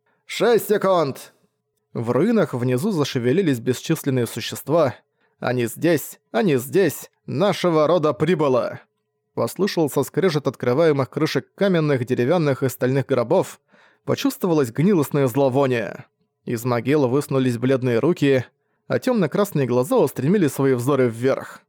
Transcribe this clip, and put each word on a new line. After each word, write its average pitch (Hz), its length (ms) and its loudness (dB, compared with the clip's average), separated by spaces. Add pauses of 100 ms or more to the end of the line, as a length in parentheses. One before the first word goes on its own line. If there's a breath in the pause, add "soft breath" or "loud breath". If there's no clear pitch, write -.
(260)
"Шесть 220 420 0
секунд!" 185 680 0 (600)
В 120 180 -4
руинах 180 420 2
внизу 127 380 -2
зашевелились 139 680 0
бесчисленные 127 680 -2
существа. 131 680 -2 (440)
"Они 123 260 -2
здесь! - 540 -2 (120)
Они 202 260 2
здесь! 139 520 -2 (160)
Нашего 156 640 0
рода 156 260 2
прибыло!" 147 680 0 (540)
Послышался 147 720 -2
скрежет 151 420 -2
открываемых 135 640 0
крышек 147 460 -2
каменных, 156 500 0
деревянных 131 560 0
и 131 80 0
стальных 131 380 -2
гробов. 135 520 0 (460 soft breath)
Почувствовалось 151 640 0
гнилостное 147 560 2
зловоние. 127 800 0 (400)
Из 120 200 -6
могил 127 420 0
высунулись 131 500 0
бледные 123 420 0
руки, 139 460 2 (420)
а 123 120 0
темно-красные 180 680 0
глаза 127 300 0
устремили 160 500 2
свои 135 260 2
взоры 127 340 2
вверх. 120 600 -4